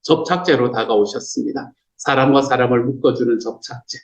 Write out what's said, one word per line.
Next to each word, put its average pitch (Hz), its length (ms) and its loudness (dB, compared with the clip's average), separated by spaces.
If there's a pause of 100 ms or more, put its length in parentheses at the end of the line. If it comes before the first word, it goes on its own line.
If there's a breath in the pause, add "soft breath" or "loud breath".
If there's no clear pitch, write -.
접착제로 156 680 2
다가오셨습니다. 113 1000 -2 (240)
사람과 135 460 2
사람을 123 420 2
묶어주는 123 540 0
접착제. 120 640 -10